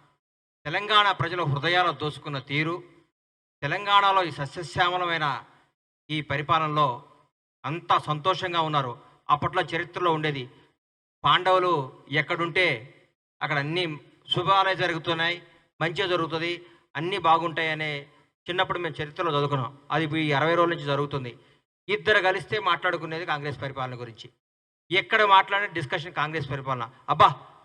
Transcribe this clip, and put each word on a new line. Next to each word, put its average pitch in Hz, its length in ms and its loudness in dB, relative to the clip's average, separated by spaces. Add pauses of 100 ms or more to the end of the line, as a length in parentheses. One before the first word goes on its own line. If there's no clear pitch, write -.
(640)
తెలంగాణ 202 460 2
ప్రజల 175 320 -2
హృదయాలు 165 500 2
దోచుకున్న 147 460 -8
తీరు, 156 640 -6 (600)
తెలంగాణలో 196 600 4
ఈ 160 60 -2
సస్యశ్యామలమైన 165 1120 -2 (680)
ఈ 151 100 -2
పరిపాలనలో 147 840 0 (600)
అంతా 170 340 0
సంతోషంగా 175 640 0
ఉన్నారు. 143 380 -2 (320)
అప్పట్లో 170 320 2
చరిత్రలో 170 500 -2
ఉండేది, 151 380 -2 (760)
పాండవులు 175 840 2
ఎక్కడుంటే 156 840 0 (480)
అక్కడ 147 160 -2
అన్ని 156 400 -4 (360)
శుభాలే 190 400 4
జరుగుతున్నాయి, 170 680 -2 (380)
మంచిగా 170 260 -2
జరుగుతుంది, 170 600 -2 (300)
అన్నీ 180 220 -4
బాగుంటాయి 165 520 2
అనే 151 360 -6 (440)
చిన్నప్పుడు 185 280 0
మేము 165 240 -6
చరిత్రలో 156 280 -4
చదువుకున్నాం. 143 480 -2 (120)
అది 156 140 0
ఇప్పుడు 156 160 -2
ఈ 151 120 0
అరవై 151 220 2
రోజుల 170 160 4
నుంచి 147 140 -4
జరుగుతుంది. 139 540 -4 (500)
ఇద్దరు 208 320 2
కలిస్తే 190 380 0
మాట్లాడుకునేది 170 680 -2
కాంగ్రెస్ 147 360 -6
పరిపాలన 127 380 -8
గురించి, 117 300 -16 (600)
ఎక్కడ 190 320 2
మాట్లాడిన 196 500 4
డిస్కషన్ 165 420 -6
కాంగ్రెస్ 151 360 -4
పరిపాలన. 131 400 -6 (180)
అబ్బా, 156 380 4 (180)